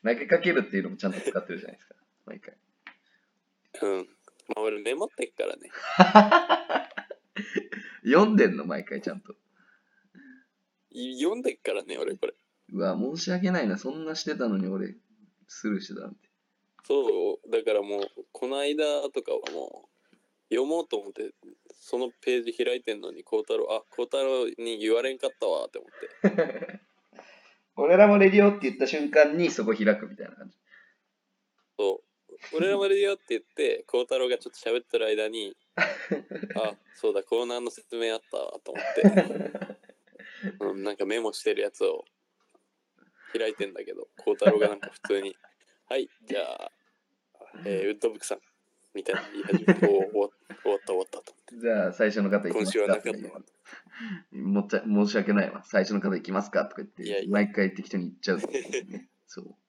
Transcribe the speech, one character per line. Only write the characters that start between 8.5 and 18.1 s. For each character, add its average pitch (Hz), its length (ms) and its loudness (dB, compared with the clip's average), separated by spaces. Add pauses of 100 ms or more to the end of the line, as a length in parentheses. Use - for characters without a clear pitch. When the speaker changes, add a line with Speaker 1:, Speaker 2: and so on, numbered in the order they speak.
Speaker 1:
の？ 76 100 -8
毎 78 200 -6
回 - 160 -8
ち - 80 -6
ゃ - 40 -8
ん 196 80 -12
と。 - 140 -20 (1600)
Speaker 2:
い-、 131 300 -12
読 185 160 0
ん 254 40 -10
で 262 140 -2
っ - 40 -20
か 101 140 -4
ら 101 100 -4
ね、 78 140 -8
俺 - 180 -4
こ - 120 -4
れ。 - 80 -8 (360)
Speaker 1:
う 98 80 -6
わ、 92 180 0
申 135 200 -4
し 180 140 -6
訳 180 200 0
な 175 100 0
い 113 60 0
な。 98 100 -2
そ 127 140 -8
ん 160 140 -10
な 156 100 -6
し - 80 -8
て 151 120 -4
た 123 120 -2
の 101 100 0
に 92 100 -2
俺、 98 280 -6 (520)
ス - 200 -10
ル 104 100 -2
ー - 20 -4
し - 80 -12
て 101 80 -14
た - 60 -12
な - 60 -14
ん - 80 -16
て。 - 140 -20 (540)
Speaker 2:
そ 107 600 0
う。 113 80 -10
だ 113 120 0
か 110 100 0
ら 104 80 2
も 101 180 -4
う、 98 320 -8